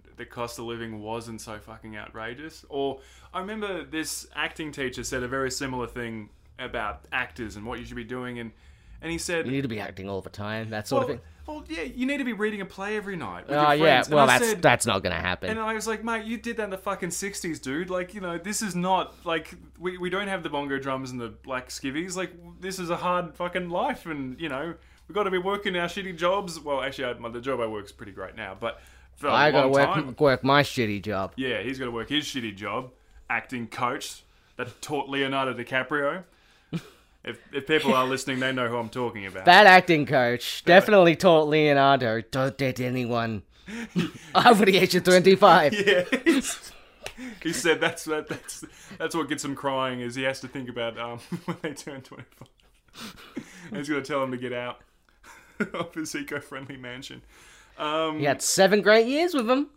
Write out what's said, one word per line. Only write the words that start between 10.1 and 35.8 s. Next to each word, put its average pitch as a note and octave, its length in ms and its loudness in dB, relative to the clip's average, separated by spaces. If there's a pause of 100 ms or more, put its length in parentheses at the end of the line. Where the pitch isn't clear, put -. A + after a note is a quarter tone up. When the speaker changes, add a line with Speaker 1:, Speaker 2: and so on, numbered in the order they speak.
Speaker 2:
the - 80 -16
time, G#2+ 400 -8
that G#2+ 180 -8
sort C3+ 180 0
Speaker 1:
Well, D3 40 -6
Speaker 2:
of B2 100 -6
thing. - 60 -20 (200)
Speaker 1:
well, D4+ 240 -12
yeah, D#4+ 120 -8
you B3 240 -6
need C#4+ 120 -2
to C#4 60 -4
be A#3 100 -4
reading G#3+ 260 -4
a F#3 60 -8
play G3+ 320 -8
every G3 180 -8
night F#2 320 -10
with C#3+ 80 -2
Speaker 2:
Oh, D3 160 6
Speaker 1:
your D#3 140 4
Speaker 2:
yeah, C#3+ 100 8
Speaker 1:
friends. B2 120 2
And D3+ 80 2
Speaker 2:
well, C#3+ 80 8
Speaker 1:
I B2+ 140 6
Speaker 2:
that's, A#2 120 2
Speaker 1:
said F3+ 120 -2
Speaker 2:
that's B2 240 6
not G2 160 0
gonna F2 180 -2
happen. F2+ 300 -4
Speaker 1:
And A3 80 -4
I A3 140 -4
was A3 140 -6
like, A3 180 -6
"Mate, A3+ 220 -4
you A3+ 100 -6
did A3+ 220 -8
that G#3+ 60 -4
in G3 60 -8
the F#3+ 80 -6
fucking F#3+ 340 -6
sixties, F3+ 480 -6
dude. D#3 280 -6
Like, F3+ 260 -6
you G#3 60 -12
know, E3+ 160 -6
this G3+ 240 -6
is F#3+ 160 -4
not, F3+ 380 0 (100)
like, E3 300 -4 (240)
we, F3+ 180 -6
we F3+ 140 -4
don't G3 180 -4
have F#3 140 -4
the D#3+ 80 -6
bongo C#3+ 280 -4
drums C3 320 -6
and B2+ 100 -8
the A#2 80 -8
black B2+ 420 -10
skivvies. D#3+ 460 -8
Like, F3+ 160 -6 (280)
this F#3 180 -8
is F3 120 -6
a E3+ 60 0
hard F3 400 -2
fucking F3 340 -6
life, A3 340 -4
and, C#3 340 -8
you D#3+ 120 -6
know, D3+ 240 -6 (340)
we E3 60 -18
gotta G3 160 0
be F#3 80 0
working G3 380 -2
our F3 120 -2
shitty F#3 300 -8
jobs." F3 420 0
Well, C#3+ 220 -2
actually, C3 240 -4
I, B2 80 -4
my, A#2 160 -10
the A#2+ 100 -10
job B2+ 200 -4
I A2+ 60 0
work's G#2 260 -8
pretty G#2 200 -16
great F#2+ 240 -12
now, G2 240 -10
but A2+ 200 -6 (360)
for - 120 -4
a - 40 2
Speaker 2:
I C#3+ 180 6
gotta C3+ 180 4
Speaker 1:
long C3+ 40 4
Speaker 2:
work, C#3 220 4
Speaker 1:
time C3+ 240 -4
Speaker 2:
work C3+ 260 4
my C#3 180 6
shitty G#2 400 -2
job. F#2+ 340 -4
Speaker 1:
Yeah, B2 260 -4
he's B2+ 160 -6
gotta B2+ 120 -8
work A2+ 200 -8
his D3 160 0
shitty A2+ 280 -6
job. G#2+ 360 -8 (400)
Acting A#2 360 -4
coach - 580 -6 (320)
that A#2 260 -10
taught C#3 260 -4
Leonardo C3+ 460 -2
DiCaprio. C#3+ 720 -4 (480)